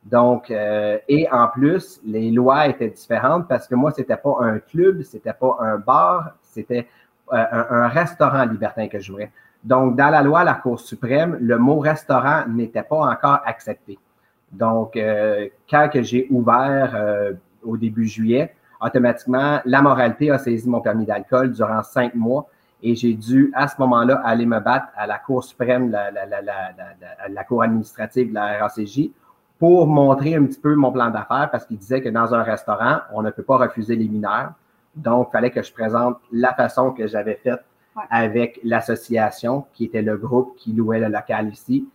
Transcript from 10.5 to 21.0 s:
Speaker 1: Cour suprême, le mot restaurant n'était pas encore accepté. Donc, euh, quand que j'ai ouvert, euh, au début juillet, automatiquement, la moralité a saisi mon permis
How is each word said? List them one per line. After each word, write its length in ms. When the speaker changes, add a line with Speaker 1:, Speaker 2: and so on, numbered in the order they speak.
Speaker 1:
Cour 260
suprême, 580
le 200
mot 220
restaurant 680
n'était 340
pas 140
encore 480
accepté. 540
Donc, 460
euh, 520
quand 240
que 100
j'ai 280
ouvert, 640
euh, 400
au 140
début 300
juillet, 480
automatiquement, 880
la 160
moralité 480
a 80
saisi 280
mon 140
permis 240